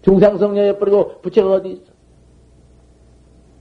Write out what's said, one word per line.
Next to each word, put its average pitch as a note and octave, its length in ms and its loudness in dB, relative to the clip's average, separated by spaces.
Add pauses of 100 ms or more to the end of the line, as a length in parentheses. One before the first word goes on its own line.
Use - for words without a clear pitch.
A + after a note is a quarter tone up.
중생성 G3+ 500 2
여의버리고 G3+ 640 -2
부처가 F#3+ 340 0
어디 F#3+ 160 -6
있어? - 200 -20 (1700)